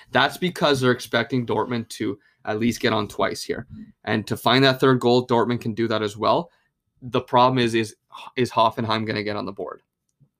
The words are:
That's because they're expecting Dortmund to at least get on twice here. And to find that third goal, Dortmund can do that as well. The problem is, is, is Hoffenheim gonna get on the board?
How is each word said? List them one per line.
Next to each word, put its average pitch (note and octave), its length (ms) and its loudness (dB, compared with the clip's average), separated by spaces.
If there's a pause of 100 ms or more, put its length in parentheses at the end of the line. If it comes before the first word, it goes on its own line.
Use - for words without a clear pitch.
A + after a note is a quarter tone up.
(120)
That's C3+ 260 2
because E3 420 0
they're B2+ 120 4
expecting A#2+ 540 -2
Dortmund A2+ 440 -2
to G#2+ 280 -4 (280)
at G#2+ 120 -4
least A2 220 0
get A#2 140 0
on G#2+ 160 -2
twice - 340 -4
here. - 240 -8 (380)
And A2 220 -2
to A2+ 100 -4
find B2 260 4
that C3+ 160 4
third C3 220 4
goal, B2 260 2
Dortmund A#2 320 0
can A2+ 140 -6
do A2+ 160 -2
that G#2+ 120 -2
as G#2 140 -4
well. A2 360 0 (500)
The B2+ 180 -2
problem B2+ 400 4
is, A#2 160 2
is, A2 220 -2 (400)
is B2 120 0
Hoffenheim A2+ 560 0
gonna G#2+ 180 -4
get G#2 120 -4
on G#2 100 -6
the G2 60 -8
board? G2 300 -12 (580)